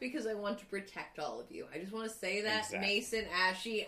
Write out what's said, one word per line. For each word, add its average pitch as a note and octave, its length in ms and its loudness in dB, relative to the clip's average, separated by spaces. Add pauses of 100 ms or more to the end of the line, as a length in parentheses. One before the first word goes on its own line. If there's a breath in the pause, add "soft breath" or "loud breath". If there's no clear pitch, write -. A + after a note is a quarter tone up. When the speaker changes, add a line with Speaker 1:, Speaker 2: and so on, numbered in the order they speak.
Speaker 1:
because B3+ 260 -2
I A3 80 0
want G3+ 260 -2
to - 60 -16
protect F#3+ 520 -6
all D3 200 -2
of A#2+ 140 -10
you. - 200 -8
I D3 60 -4
just F#3+ 140 -6
wanna A3 160 -2
say G3+ 340 0
that, G#3+ 220 4
Speaker 2:
Exactly. G3 160 -2
Speaker 1:
Mason, G#3 520 2
Ashy, F#3 560 4